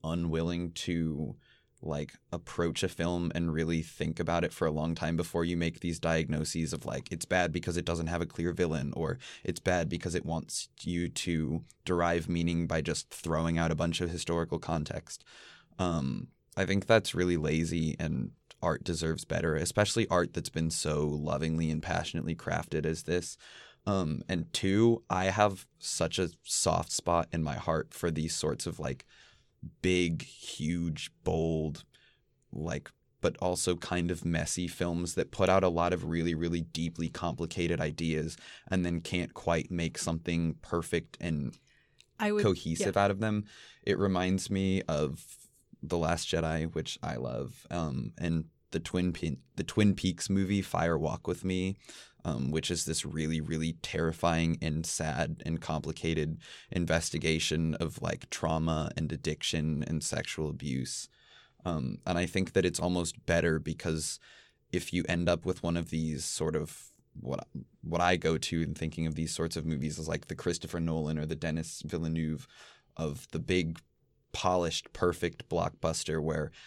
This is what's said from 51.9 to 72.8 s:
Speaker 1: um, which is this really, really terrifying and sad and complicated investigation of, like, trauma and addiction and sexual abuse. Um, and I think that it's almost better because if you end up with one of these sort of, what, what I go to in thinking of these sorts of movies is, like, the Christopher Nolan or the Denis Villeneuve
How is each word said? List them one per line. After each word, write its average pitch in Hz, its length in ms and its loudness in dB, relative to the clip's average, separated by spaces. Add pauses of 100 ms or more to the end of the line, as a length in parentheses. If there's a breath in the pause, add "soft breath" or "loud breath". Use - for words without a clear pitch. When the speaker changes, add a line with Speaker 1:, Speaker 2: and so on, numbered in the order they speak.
Speaker 1:
um, 67 240 -2
which 78 200 0
is 85 160 -2
this 78 180 -2
really, 78 360 -2
really 80 420 -2
terrifying 82 800 2
and 80 240 -2
sad 80 580 -2
and 82 160 -2
complicated 78 800 -2 (340 loud breath)
investigation 80 1000 2
of, 82 260 -4
like, - 300 -4
trauma 80 640 0
and 78 160 -2
addiction 76 720 -2
and 78 160 -2
sexual - 460 -4
abuse. 67 600 -4 (580 soft breath)
Um, 69 400 -2
and 87 100 0
I 90 80 2
think 92 300 0
that 95 100 6
it's - 160 2
almost 87 460 0
better 82 320 4
because 78 600 -2 (540 soft breath)
if 87 200 -2
you 87 140 0
end 87 220 2
up 87 160 2
with 92 180 -2
one 85 140 2
of 82 140 -2
these 80 340 -2
sort - 320 0
of, - 320 -6 (320)
what, - 260 -6 (360)
what 82 180 0
I 90 160 6
go 80 220 2
to 82 240 0
in 80 120 -2
thinking 80 320 -4
of 76 100 -2
these 80 180 -2
sorts 82 220 -2
of 78 100 -4
movies 76 320 -2
is, 80 100 -6
like, - 200 -4
the - 60 -6
Christopher - 460 -4
Nolan 80 380 0
or 78 80 -2
the 80 100 -2
Denis 80 480 -4
Villeneuve 80 640 -2 (480 loud breath)